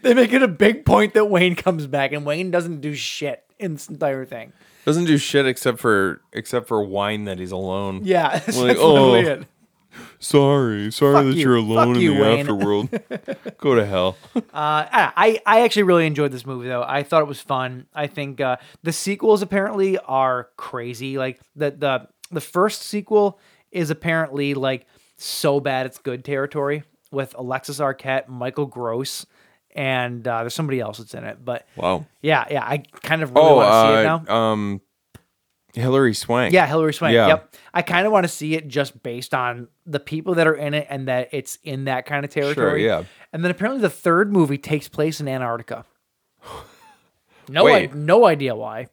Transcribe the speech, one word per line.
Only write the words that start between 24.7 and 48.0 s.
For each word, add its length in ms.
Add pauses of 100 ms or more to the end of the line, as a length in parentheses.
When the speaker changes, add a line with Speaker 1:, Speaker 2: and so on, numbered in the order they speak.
Speaker 1:
so 460
bad 240
it's 140
good 260
territory 580 (280)
with 260
Alexis 420
Arquette, 480
Michael 380
Gross, 600 (480)
and, 540
uh, 140
there's 120
somebody 280
else 160
that's 160
in 100
it. 220
But 200 (120)
Speaker 2:
Wow. 280 (160)
Speaker 1:
yeah, 300
yeah, 140
I 140 (240)
kind 200
of 100
really 140
Speaker 2:
Oh, 80
Speaker 1:
wanna 320
see 140
it 40
Speaker 2:
uh, 120 (100)
Speaker 1:
now. 80 (160)
Speaker 2:
um, 300 (920)
Hilary 400
Swank. 400
Speaker 1:
Yeah, 140
Hilary 260
Swank. 200
Speaker 2:
Yeah. 140
Speaker 1:
Yep. 280 (180)
I 100
kinda 260
wanna 180
see 280
it 120
just 340
based 320
on 360 (160)
the 160
people 340
that 100
are 100
in 180
it 160
and 180
that 240
it's 320
in 220
that 200
kind 200
of 80
Speaker 2:
Sure, 200
Speaker 1:
territory. 320
Speaker 2:
yeah. 180 (280)
Speaker 1:
And 140
then 60
apparently 300
the 80
third 440
movie 240
takes 320
place 320
in 80
Antarctica. 560 (580)
Speaker 2:
<sighs> 20 (1040)
Speaker 1:
No 140
Speaker 2:
Wait. 280
Speaker 1:
i-, 40
no 300